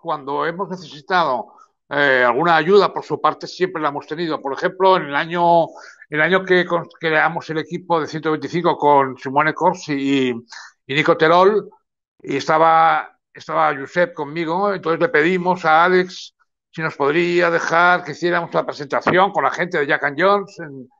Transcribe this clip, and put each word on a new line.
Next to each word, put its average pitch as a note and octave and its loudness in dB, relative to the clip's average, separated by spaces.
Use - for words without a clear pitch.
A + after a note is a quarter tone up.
cuando D3 -6
hemos E3+ -8
necesitado, D#3 -4
eh, C#3 2
alguna D#3+ 2
ayuda F3+ 4
por D3 -8
su - -6
parte, D#3 -2
siempre F3+ -6
la D3+ -2
hemos C#3+ -8
tenido. D#3 -6
Por C#3 -6
ejemplo, F3+ 2
en D#3 -6
el C#3+ -6
año, E3+ 2
el D3+ -2
año F#3 2
que F3+ 2
con-, E3+ -2
creamos D#3+ 0
el D#3+ -6
equipo D#3 -4
de D3 -4
ciento D#3 -4
veinticinco D#3 -2
con C#3 2
Simone D3 -2
Corsi F3 -2
y, C#3 0
y C3+ -6
Nico D#3+ 2
Terol, F#3 4
y C#3 -6
estaba, D#3+ 2
estaba D#3 -2
Giuseppe E3+ -4
conmigo, E3 -4
entonces D#3+ -4
le E3+ 2
pedimos F3 0
a D#3+ 4
Alex F3+ 0
si D#3+ -12
nos D#3+ -6
podría E3+ 2
dejar E3+ 2
que D3 -10
hiciéramos E3+ -4
la D#3+ -2
presentación D3 0
con D3+ 0
la C3 2
gente F3 -4
de C#3+ 0
Jack D3 0
and C#3+ -2
Jones G3 0
en, C#3 -16